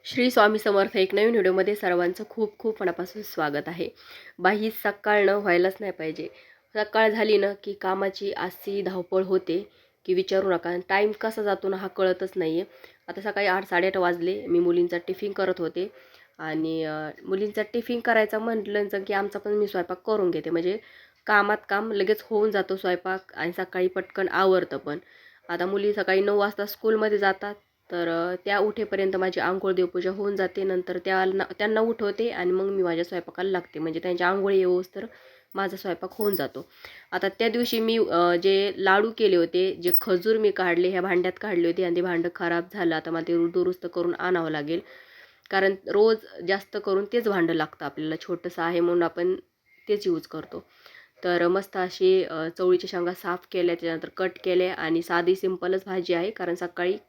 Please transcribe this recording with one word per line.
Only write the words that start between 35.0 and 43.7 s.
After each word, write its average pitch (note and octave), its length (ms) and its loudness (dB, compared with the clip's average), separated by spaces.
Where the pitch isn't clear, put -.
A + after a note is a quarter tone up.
माझा F#3+ 220 -4
स्वयंपाक F#3 360 -6
होऊन G#3 220 0
जातो. C3+ 340 -6
आता F#3 160 -2
त्या A3+ 200 0
दिवशी A#3+ 320 0
मी, A3+ 160 2
अ, F3 460 4
जे G3 340 4
लाडू G3 420 2
केले G3+ 180 4
होते, F3+ 380 2
जे F3 260 -2
खजूर G3+ 360 2
मी G#3+ 140 4
काढले, F3+ 380 2
ह्या F#3 120 0
भांड्यात F3+ 400 2
काढले F3+ 260 0
होते F3 180 2
आणि F3 120 0
ते F3 40 2
भांडं F3 340 0
खराब E3+ 380 -2
झालं. E3+ 240 0
आता D#3+ 140 -6
मला E3 180 -4
ते E3+ 200 2
दुरुस्त F3+ 460 -2